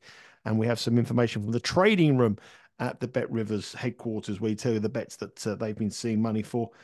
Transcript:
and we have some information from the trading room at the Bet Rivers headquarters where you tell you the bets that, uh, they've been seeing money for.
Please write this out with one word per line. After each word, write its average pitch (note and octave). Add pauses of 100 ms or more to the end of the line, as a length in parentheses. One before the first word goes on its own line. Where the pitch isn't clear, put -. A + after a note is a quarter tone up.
(440)
and A2
we A2
have A#2+
some A#2+
information A#2
from G#2
the A#2+
trading F3
room A2 (400)
at B2
the B2
Bet A#2+
Rivers G#2+
headquarters G#2+
where A2
you G#2+
tell A#2+
you A2
the G#2+
bets A#2
that, -
uh, G#2+
they've G#2+
been G#2+
seeing A2
money A2
for. A#2 (140)